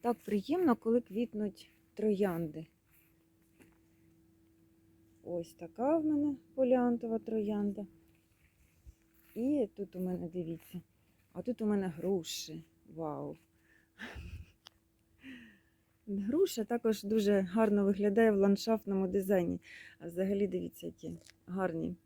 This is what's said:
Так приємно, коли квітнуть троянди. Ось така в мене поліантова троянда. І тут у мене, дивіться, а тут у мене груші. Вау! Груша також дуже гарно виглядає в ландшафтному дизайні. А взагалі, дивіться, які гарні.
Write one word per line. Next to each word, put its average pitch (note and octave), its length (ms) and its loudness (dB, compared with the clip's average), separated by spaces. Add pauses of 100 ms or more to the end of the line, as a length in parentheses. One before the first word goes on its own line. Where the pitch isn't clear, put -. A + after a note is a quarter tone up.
Так A#3 220 0
приємно, C4 520 2
коли A#3 240 2
квітнуть G#3 720 -6 (220)
троянди. E3+ 720 0 (2500)
Ось E3+ 300 -6
така B3+ 440 -2
в D#4 60 -2
мене D4 320 0 (180)
поліантова A#3+ 640 2
троянда. G#3 680 -2 (1500)
І B3+ 420 2
тут F#3+ 200 -8
у F3+ 40 -6
мене, F3+ 280 -4
дивіться, E3+ 520 -8 (520)
а F3+ 100 -10
тут B3 180 -4
у A3 60 0
мене G3+ 220 2
груші. E3 760 -4 (300)
Вау! D3 420 -8 (2750)
Груша A3 580 0
також A3+ 380 0
дуже G3+ 380 4
гарно G#3 440 4
виглядає G3+ 480 4
в G3+ 40 4
ландшафтному G3 720 2
дизайні. F#3 520 2 (380)
А D#3+ 80 -14
взагалі, F#3+ 400 0
дивіться, F3 400 -6
які E3+ 260 -12 (340)
гарні. F3 600 -4